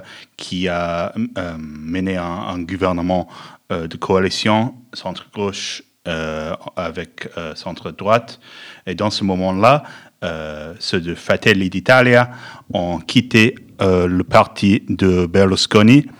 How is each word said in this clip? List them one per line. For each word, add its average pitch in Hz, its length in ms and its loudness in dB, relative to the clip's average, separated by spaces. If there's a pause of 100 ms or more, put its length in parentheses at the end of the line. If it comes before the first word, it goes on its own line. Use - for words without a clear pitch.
(380)
qui 92 320 -4
a, 85 440 -4 (240)
euh, 87 220 -8
mené 80 560 -6
un, 87 80 -4
un 90 360 -8
gouvernement, 90 680 -2 (460)
euh, 82 140 -6
de 80 100 -12
coalition 107 800 0 (180)
centre-gauche, - 880 -10 (240)
euh, 80 460 -6 (240)
avec, 85 500 -10 (100)
euh, 80 180 -10
centre-droite. 95 840 -2 (480)
Et 92 80 -6
dans 101 140 -2
ce - 160 -4
moment-là, 95 580 2 (400)
euh, 78 560 -10
ceux 95 220 -2
de 85 120 -6
Fratelli 95 560 2
d'Italia 123 640 4 (420)
ont 87 260 -2
quitté, - 560 2 (260)
euh, 92 260 2
le 90 160 0
parti - 640 2
de 92 380 2
Berlusconi, 104 800 4 (140)